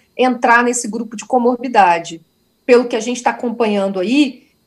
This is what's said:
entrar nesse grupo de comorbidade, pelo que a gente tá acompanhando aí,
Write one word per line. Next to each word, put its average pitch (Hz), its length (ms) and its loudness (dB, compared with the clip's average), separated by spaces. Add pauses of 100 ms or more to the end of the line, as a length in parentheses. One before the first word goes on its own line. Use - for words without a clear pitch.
(180)
entrar 240 460 2
nesse 247 240 -2
grupo 233 280 -10
de 208 100 -14
comorbidade, 226 960 0 (440)
pelo 247 220 4
que 247 80 -6
a 220 40 -2
gente 240 220 -6
tá - 80 0
acompanhando 208 680 -2
aí, 240 440 0 (240)